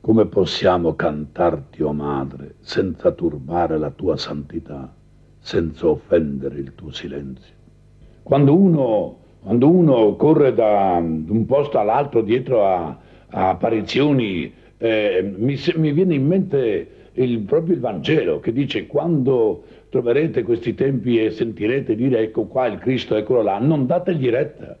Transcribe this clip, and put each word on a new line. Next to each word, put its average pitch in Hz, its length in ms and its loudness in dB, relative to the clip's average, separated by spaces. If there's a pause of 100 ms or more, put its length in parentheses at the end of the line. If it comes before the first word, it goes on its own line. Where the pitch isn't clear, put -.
Come 110 240 4
possiamo 87 680 0
cantarti, 76 880 -4
o 73 100 -2
madre, 69 680 -8
senza - 520 -2
turbare 80 640 -2
la 76 140 -4
tua 78 260 -4
santità, 71 760 -10 (460)
senza 82 480 -4
offendere 71 720 -2
il 67 160 -10
tuo - 180 -16
silenzio? 69 640 -12 (680)
Quando 139 320 4
uno, 135 640 2 (240)
quando 120 280 4
uno 131 460 6
corre 147 380 4
da 101 480 2
un 82 440 -2
posto 143 340 0
all'altro 120 420 0
dietro 117 440 0
a, 87 320 -2 (300)
a 92 220 -2
apparizioni, 113 1040 0 (240)
eh, 104 600 0
mi 135 200 -2
se-, 160 200 -2
mi 156 140 2
viene 170 240 2
in 135 120 0
mente 135 880 -2
il, 120 260 0
proprio 160 360 0
il 135 60 -6
Vangelo, 101 580 -2
che - 140 -4
dice: 113 340 -4
"Quando 131 760 0 (260)
troverete 123 540 0
questi 117 320 -2
tempi 123 440 0
e 110 120 2
sentirete 113 640 -2
dire: 120 260 0
'Ecco 107 240 -2
qua 127 220 -2
il 101 100 -4
Cristo, 117 380 -2
eccolo 113 260 2
là', 98 180 -2
non 143 260 2
dategli 170 440 0
retta." - 500 -4